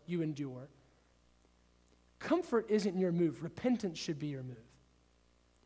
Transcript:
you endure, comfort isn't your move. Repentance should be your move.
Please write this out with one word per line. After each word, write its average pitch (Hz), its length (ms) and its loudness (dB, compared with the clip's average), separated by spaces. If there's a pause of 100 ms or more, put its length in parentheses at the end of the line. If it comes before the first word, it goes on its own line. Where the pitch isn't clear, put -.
you 175 160 -2
endure, 139 460 -6 (1500)
comfort 302 480 2
isn't 202 300 2
your 185 160 4
move. 170 280 2
Repentance 185 560 -2
should 151 220 -4
be 151 80 -4
your 135 160 -6
move. 127 140 -10 (1080)